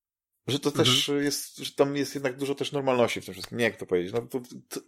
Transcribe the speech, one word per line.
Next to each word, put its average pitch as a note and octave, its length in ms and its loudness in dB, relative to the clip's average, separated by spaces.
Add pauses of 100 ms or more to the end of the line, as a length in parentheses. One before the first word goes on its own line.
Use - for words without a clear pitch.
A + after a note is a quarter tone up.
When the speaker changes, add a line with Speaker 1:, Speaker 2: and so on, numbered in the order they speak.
(480)
Speaker 1:
że C3+ 120 -2
to D3 100 -2
Speaker 2:
Mhm. C3 160 2
Speaker 1:
też B2 220 4 (140)
jest, - 360 -4
że C#3 140 -10
tam C#3+ 240 4
jest C#3 200 -2
jednak C3+ 220 -4
dużo C#3 180 -2
też C3+ 160 -4
normalności B2+ 500 2
w - 40 -16
tym F#2+ 80 -12
wszystkim, F#2 240 -10
nie A#2+ 60 2
jak A2 140 2
to F#2 80 -10
powiedzieć. F2+ 280 0
No, A#2 80 0
to, B2 200 -6 (280)
to, B2+ 180 -10